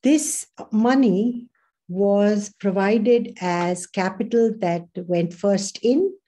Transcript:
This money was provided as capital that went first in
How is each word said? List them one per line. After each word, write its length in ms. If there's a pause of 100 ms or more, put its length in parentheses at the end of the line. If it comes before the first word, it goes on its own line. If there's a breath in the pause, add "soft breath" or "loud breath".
This 420 (240)
money 760 (400)
was 720
provided 800
as 480
capital 720
that 260 (100)
went 380
first 480
in 300 (160)